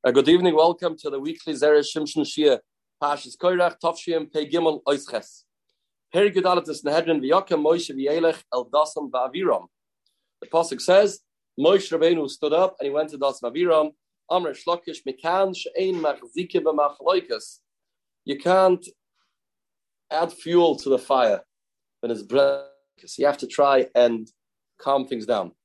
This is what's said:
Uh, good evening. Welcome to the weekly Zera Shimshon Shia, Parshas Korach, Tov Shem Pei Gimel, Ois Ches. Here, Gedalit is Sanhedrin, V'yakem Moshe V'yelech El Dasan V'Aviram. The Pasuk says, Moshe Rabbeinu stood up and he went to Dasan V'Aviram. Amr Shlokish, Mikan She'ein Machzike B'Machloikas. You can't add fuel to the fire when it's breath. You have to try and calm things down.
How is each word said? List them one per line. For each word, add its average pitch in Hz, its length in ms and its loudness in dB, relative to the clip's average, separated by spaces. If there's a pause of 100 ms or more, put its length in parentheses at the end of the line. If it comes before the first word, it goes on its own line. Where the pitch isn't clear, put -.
Uh, 127 60 2
good 139 180 4
evening. 175 280 4
Welcome 165 420 2
to 151 140 -10
the 139 80 -8
weekly 160 340 -10
Zera 147 280 4
Shimshon 151 420 -4
Shia, 143 340 2 (420)
Parshas 143 380 -6
Korach, 180 420 0
Tov 165 200 -4
Shem 165 260 -4
Pei 151 240 -6
Gimel, 160 380 0
Ois 143 200 -2
Ches. - 360 -10 (680)
Here, 202 220 2
Gedalit 180 360 0
is 151 140 -10
Sanhedrin, 156 400 0
V'yakem 160 420 0
Moshe 160 320 0
V'yelech 156 460 -2 (100)
El 123 200 -6
Dasan 151 400 -2
V'Aviram. 131 560 -4 (760)
The - 60 -16
Pasuk 160 340 -2
says, 196 380 4 (400)
Moshe 175 360 2
Rabbeinu 160 360 2
stood 151 200 -4
up 185 280 0
and 143 80 -6
he 139 40 -4
went 151 200 -4
to 147 80 -14
Dasan 135 240 -4
V'Aviram. 156 480 0 (360)
Amr 175 260 -2
Shlokish, 170 540 -6
Mikan 180 480 -2
She'ein 190 420 -4
Machzike 160 580 -6
B'Machloikas. 151 1040 -2 (680)
You 139 140 -6
can't 185 440 2 (1300)
add 170 240 -4
fuel 170 440 2
to - 120 -8
the 131 80 4
fire 123 440 2 (580)
when 117 120 -6
it's 107 120 -6
breath. 139 400 0 (560)
You 139 80 2
have 143 100 0
to - 80 -10
try 135 480 2
and 117 340 2 (520)
calm 139 260 -2
things 113 220 -8
down. 98 240 -2 (120)